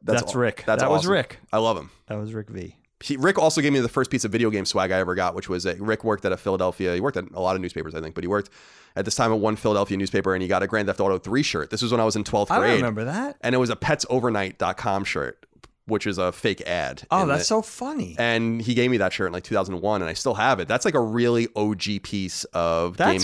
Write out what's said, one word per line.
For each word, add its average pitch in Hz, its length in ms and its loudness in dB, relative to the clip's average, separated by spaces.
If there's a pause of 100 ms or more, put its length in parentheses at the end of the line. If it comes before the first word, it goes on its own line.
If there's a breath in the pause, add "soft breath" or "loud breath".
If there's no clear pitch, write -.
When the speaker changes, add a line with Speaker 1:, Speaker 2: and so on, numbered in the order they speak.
Speaker 1:
That's 117 200 2
Speaker 2:
That's - 140 -6
Speaker 1:
aw-, - 20 0
Speaker 2:
Rick. 117 260 0
Speaker 1:
that's 107 160 2
Speaker 2:
That 135 100 4
was 151 100 4
Speaker 1:
awesome. 180 120 2
Speaker 2:
Rick. - 280 -2 (120)
Speaker 1:
I 107 60 2
love 113 180 2
him. 73 140 -10 (160)
Speaker 2:
That 107 120 -6
was 107 140 -8
Rick 107 180 -10
V. 90 260 -12 (240)
Speaker 1:
He, 143 160 -4
Rick 180 200 2
also 156 240 4
gave 143 120 4
me 135 80 4
the 117 80 2
first - 240 0
piece 120 120 0
of 104 60 -2
video 113 180 2
game 101 160 0
swag 95 280 2
I 92 80 4
ever 90 160 0
got, 90 180 0
which 92 140 -8
was 90 180 -2
a, 87 80 0
Rick 107 300 -2
worked 107 200 0
at 95 60 2
a 90 60 0
Philadelphia, 92 580 0
he 90 60 0
worked 135 160 -2
at 90 80 -4 (100)
a 92 60 -6
lot 92 160 2
of 92 60 -4
newspapers, 80 340 -8
I 80 40 -6
think, 80 140 -10
but 85 80 -8
he 87 60 -4
worked 101 220 -2 (440 loud breath)
at 98 100 -2
this 107 120 -4
time 117 160 2
at 110 80 2
one 107 160 2
Philadelphia 101 400 0
newspaper, 95 380 0
and 92 80 -2
he 92 40 -4
got 92 160 2
a 98 60 -2
Grand 104 180 0
Theft 98 140 -2
Auto 95 180 2
three 120 240 0
shirt. 78 280 -2
This 107 120 -4
was 113 80 0
when 120 100 2
I 110 40 4
was 110 100 2
in 107 80 -2
twelfth 104 300 0
Speaker 2:
I 202 60 2
don't - 60 2
Speaker 1:
grade. - 120 4
Speaker 2:
remember 110 300 -2
that. 233 340 -6
Speaker 1:
And 123 160 0
it - 20 4
was 123 120 2
a 110 60 -2
pets - 320 -2
overnight 113 500 0
dot 95 180 -2
com 98 260 -2
shirt, 71 420 -6 (420)
which 107 200 -2
is 98 100 -2
a 90 140 0
fake 98 340 -2
ad. 76 460 -4
Speaker 2:
Oh, 190 120 4
Speaker 1:
in 160 60 0
Speaker 2:
that's 139 140 0
Speaker 1:
it. - 40 -2
Speaker 2:
so 220 140 2
funny. 247 600 -8
Speaker 1:
And 113 420 0
he 120 100 0
gave 123 160 4
me 123 100 4
that 95 140 2
shirt 95 140 -2
in, 85 60 -2
like, 90 100 -6
two 110 140 -2
thousand 95 240 -2
one, 101 200 0
and 85 80 -2
I - 60 -4
still 123 200 -2
have 107 260 2
it. 80 80 -4
That's, 120 160 0
like, 185 100 2
a 131 60 4
really 117 560 2
O 107 180 0
G 98 240 -4
piece 95 540 -6
of 85 460 0
Speaker 2:
That's 180 120 4 (140)